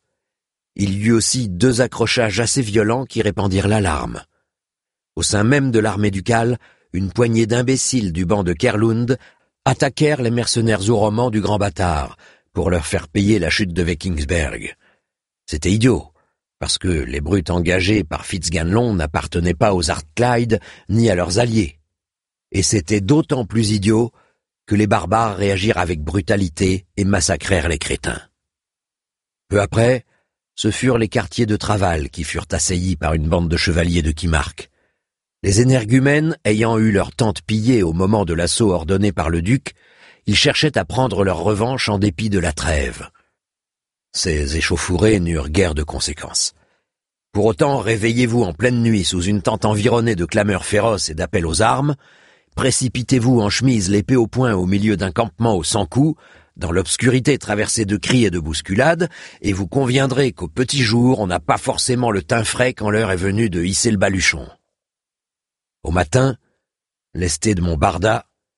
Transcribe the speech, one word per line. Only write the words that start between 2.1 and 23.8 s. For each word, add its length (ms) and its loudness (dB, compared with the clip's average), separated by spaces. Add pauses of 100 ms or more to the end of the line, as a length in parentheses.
assez 220 0
violents 440 0
qui 160 -6
répandirent 460 0
l'alarme. 560 -2 (920)
Au 80 -4
sein 200 2
même 280 2
de 80 2
l'armée 320 0
ducale, 460 0 (340)
une 200 -4
poignée 340 2
d'imbéciles 680 0
du 140 -2
banc 180 0
de 100 0
Kerlund 640 0 (460)
attaquèrent 580 0
les 100 0
mercenaires 580 0
oromans 400 2
du 120 -2
Grand 160 0
Bâtard 600 -2 (360)
pour 160 -2
leur 160 0
faire 220 -6
payer 320 2
la 100 -2
chute 240 -2
de 100 -2
Vikingsberg. 920 -4 (680)
C'était 260 -2
idiot, 400 2 (480)
parce 180 -4
que 100 -6
les 340 -4
brutes 280 0
engagées 540 0
par 220 -8
Fitz 240 -6
Ganlon 440 0
n'appartenaient 600 -2
pas 200 0
aux 160 0
Artclyde 720 -2 (300)
ni 200 4
à 60 2
leurs 240 0
alliés. 400 0 (720)
Et 120 0
c'était 380 0
d'autant 440 2
plus 260 0
idiot 400 2 (540)